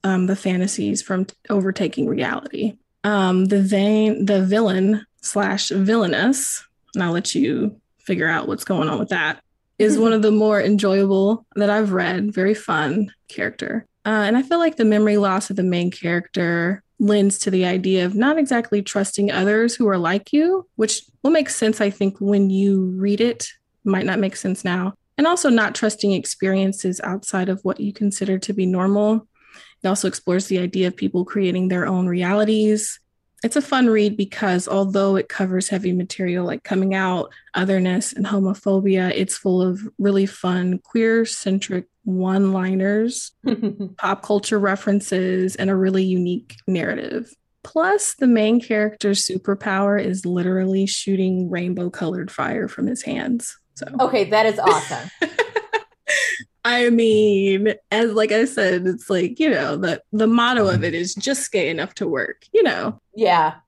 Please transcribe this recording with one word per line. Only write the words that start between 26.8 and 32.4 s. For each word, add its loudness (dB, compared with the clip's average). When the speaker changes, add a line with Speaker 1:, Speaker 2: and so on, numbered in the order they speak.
Speaker 1:
outside -4
of -2
what -4
you -4
consider -2
to -6
be 0
normal. 2
It 0
also 0
explores -2
the 0
idea 0
of -4
people -2
creating -2
their 0
own 0
realities. 0